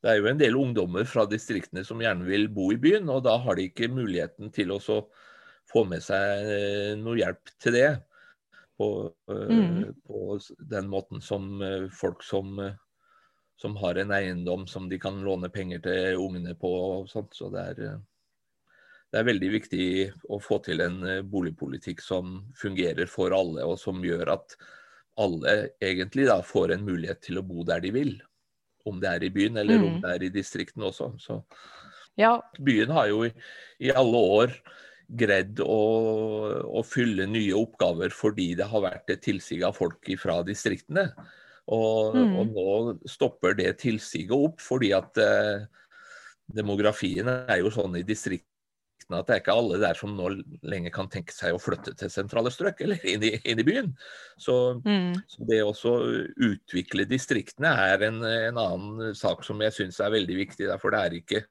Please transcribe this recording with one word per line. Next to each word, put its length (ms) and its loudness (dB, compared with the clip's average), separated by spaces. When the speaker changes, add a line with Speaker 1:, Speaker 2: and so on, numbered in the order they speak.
Speaker 1:
Det 80 4
er 60 6
jo 100 4
en 140 2
del 180 6
ungdommer 480 0
fra 180 2
distriktene 600 -6
som 160 -8
gjerne 260 0
vil 240 2
bo 220 0
i 80 0
byen, 280 4
og 140 0
da 160 6
har 160 0
de 140 -2
ikke 180 -4
muligheten 640 -4
til 240 -2
å 60 -4
så 160 0
få 160 4
med 160 -6
seg, 480 0
eh, 480 -2
noe 160 -4
hjelp 440 -2
til 180 2
det 120 6
på, 100 0
eh, 260 0
Speaker 2:
Mm. 480 2
Speaker 1:
på 320 -6
s-, 240 -10
den 300 -6
måten 340 -6
som, 380 -6
eh, 260 -4
folk 360 -6
som, 360 -6
eh, 140 -6
som 220 -8
har 220 0
en 120 -2
eiendom 560 -2
som 220 -12
de 100 -6
kan 240 -6
låne 300 -2
penger 260 -8
til 380 0
ungene 420 -6
på 80 -4
og 400 -2
sånt. 260 -8
Så 200 -12
det 260 -8
er, 140 -8
eh, 40 -12
det 80 0
er 80 2
veldig 240 0
viktig 640 -2
å 120 -6
få 220 0
til 180 -2
en, 220 -4
eh, 180 -4
boligpolitikk 800 -6
som 540 -6
fungerer 520 -2
for 240 -2
alle, 320 0
og 140 -2
som 240 -6
gjør 320 0
at 220 -8
alle 520 2
egentlig 440 0
da 160 6
får 320 2
en 120 -2
mulighet 360 -4
til 160 -6
å 100 -6
bo 160 -6
der 180 0
de 100 -4
vil. 280 -2
Om 140 -6
det 120 0
er 140 0
i 40 0
byen, 280 2
eller 180 4
om 220 4
Speaker 2:
Mm. 40 -4
Speaker 1:
det 80 -4
er 160 -2
i 40 -2
distriktene 600 -6
også. 320 -8
Så 220 -10
Speaker 2:
Ja. 240 6
Speaker 1:
byen 300 4
har 200 4
jo 160 2
i, 60 -2
i 120 2
alle 260 6
år 380 6
greid 440 2
å, 1080 2
å 180 -2
fylle 440 0
nye 260 0
oppgaver 560 2
fordi 460 0
det 120 0
har 140 0
vært 280 -4
et 120 -2
tilsig 400 -4
av 140 0
folk 260 -4
fra 240 -2
distriktene. 720 -2
Og, 480 2
Speaker 2:
Mm. 220 4
Speaker 1:
og 100 0
nå 600 -2
stopper 480 0
det 220 0
tilsiget 540 -2
opp, 280 2
fordi 380 2
at, 200 -2
eh, 480 4
demografien 760 0
er 320 0
jo 100 4
sånn 300 -2
i 40 -4
distriktene 440 -4
at 160 -4
det 80 4
er 60 2
ikke 160 2
alle 200 2
der 160 2
som 220 -6
nå 140 -2
lenger 300 -6
kan 160 -6
tenke 240 -8
seg 200 -2
å 60 -2
flytte 380 -4
til 120 -6
sentrale 400 -2
strøk 320 -4
eller 220 -2
inn 200 0
i, 80 4
inn 160 0
i 40 2
byen. 260 2
Så, 440 2
Speaker 2:
Mm. 320 2
Speaker 1:
så 200 -12
det 160 4
å 120 0
så 180 0
utvikle 640 0
distriktene 720 -2
er 280 4
en, 200 -2
en 340 0
annen 580 -2
sak 280 -2
som 160 -6
jeg 140 2
synes 260 -4
er 120 2
veldig 260 0
viktig, 420 -4
for 120 0
det 80 2
er 200 0
ikke 320 -4